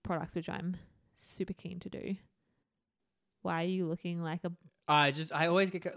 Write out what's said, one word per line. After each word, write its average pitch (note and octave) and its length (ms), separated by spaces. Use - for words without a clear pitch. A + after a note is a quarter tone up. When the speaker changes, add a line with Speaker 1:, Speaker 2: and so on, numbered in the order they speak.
Speaker 1:
products, - 320
which D#3+ 140
I'm F3+ 280
super - 360
keen F3 280
to - 80
do. - 280
Why E3+ 220
are F3+ 40
you F#3 180
looking E3+ 360
like E3 220
a F3 80
Speaker 2:
I D3 240
just, D#3 200
I D#3+ 160
always F#3 220
get F3+ 120
co-, F3 140